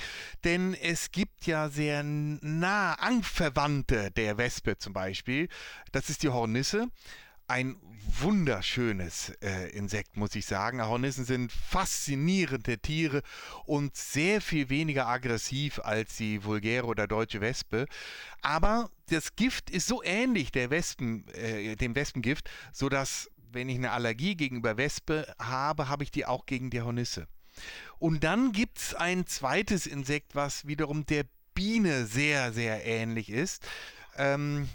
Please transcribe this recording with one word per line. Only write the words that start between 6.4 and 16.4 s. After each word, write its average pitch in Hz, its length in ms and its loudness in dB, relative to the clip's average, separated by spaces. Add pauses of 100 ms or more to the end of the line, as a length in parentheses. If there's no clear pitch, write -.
Ein 127 280 0 (460)
wunderschönes, 120 1200 2
äh, 95 300 -4
Insekt, 101 440 -4
muss 104 200 -2
ich 104 100 -4
sagen. 113 360 -2
Hornissen 123 440 0
sind 123 260 0
faszinierende 147 1300 0
Tiere 151 460 0 (420)
und 143 320 0
sehr 185 420 2
viel 143 300 0
weniger 139 380 2
aggressiv 127 720 0
als 107 360 -2
die 107 300 -2